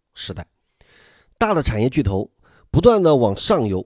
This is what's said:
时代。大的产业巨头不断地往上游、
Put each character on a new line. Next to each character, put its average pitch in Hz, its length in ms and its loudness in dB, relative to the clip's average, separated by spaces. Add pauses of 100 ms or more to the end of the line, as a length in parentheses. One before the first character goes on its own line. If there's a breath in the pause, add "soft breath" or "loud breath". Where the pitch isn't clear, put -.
(140)
时 - 180 -14
代。 85 140 -14 (920 soft breath)
大 214 180 0
的 160 80 0
产 113 200 -2
业 123 80 0
巨 147 120 -2
头 98 280 -2 (420 soft breath)
不 - 80 2
断 208 240 4
地 156 100 4
往 113 220 2
上 147 320 -2
游、 95 180 -4